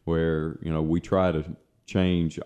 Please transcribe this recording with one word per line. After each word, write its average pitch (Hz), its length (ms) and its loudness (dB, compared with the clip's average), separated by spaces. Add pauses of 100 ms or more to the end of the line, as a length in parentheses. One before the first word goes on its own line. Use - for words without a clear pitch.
where, 80 580 0
you 80 100 -4
know, 78 100 0
we 82 180 2
try 92 300 2
to 78 140 -2 (420)
change 90 600 0